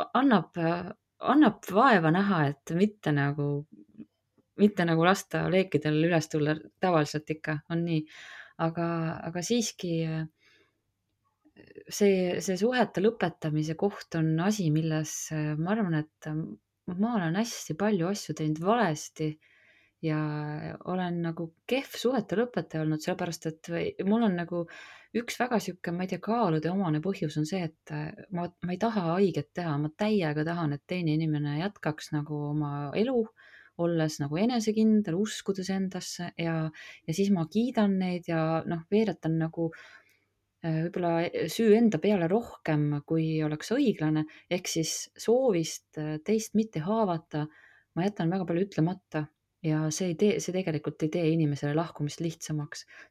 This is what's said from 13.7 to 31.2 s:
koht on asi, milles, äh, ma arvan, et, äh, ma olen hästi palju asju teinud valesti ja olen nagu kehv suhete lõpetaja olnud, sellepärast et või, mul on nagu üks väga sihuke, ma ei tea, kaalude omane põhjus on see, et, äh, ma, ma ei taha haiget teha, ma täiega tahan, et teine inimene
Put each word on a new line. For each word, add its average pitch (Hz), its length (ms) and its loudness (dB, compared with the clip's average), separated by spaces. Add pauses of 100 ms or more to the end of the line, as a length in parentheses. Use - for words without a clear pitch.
koht 202 400 -2
on 160 240 2
asi, 202 280 2
milles, 156 440 0 (180)
äh, 151 240 -2
ma 175 160 -2
arvan, 180 300 0
et, - 260 -14
äh, 156 80 -4 (560)
ma 226 240 0
olen 170 220 0
hästi 226 400 -6
palju 190 300 2
asju 202 280 -6
teinud 156 260 -2
valesti 175 680 0 (720)
ja 156 160 0 (720)
olen 175 320 -2
nagu 165 240 -4 (220)
kehv 269 260 -2
suhete 233 400 -2
lõpetaja 185 480 -2
olnud, 156 200 0
sellepärast 180 440 -6
et 160 240 -10
või, 170 140 -4 (180)
mul 220 240 2
on 180 80 2
nagu 170 300 -4 (500)
üks 233 240 -6
väga 240 240 0
sihuke, 175 320 -8
ma 180 80 -4
ei 185 80 -6
tea, 175 120 -4
kaalude 175 480 0
omane 175 320 0
põhjus 170 360 -4
on 156 80 0
see, 190 220 -4
et, - 240 -18
äh, 151 180 -8 (240)
ma, 175 120 -4 (180)
ma 180 100 -4
ei 180 60 -8
taha 214 320 0
haiget 180 420 0
teha, 165 240 -2
ma 151 100 -2
täiega 160 580 0
tahan, 165 280 -2
et - 120 -10
teine 170 280 0
inimene 151 460 0